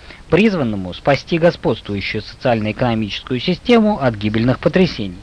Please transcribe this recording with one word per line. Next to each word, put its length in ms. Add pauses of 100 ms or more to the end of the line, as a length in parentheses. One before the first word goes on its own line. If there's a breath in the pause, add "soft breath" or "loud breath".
(300 loud breath)
призванному 640
спасти 460
господствующую 840
социально-экономическую 1160
систему 600
от 140
гибельных 460
потрясений. 640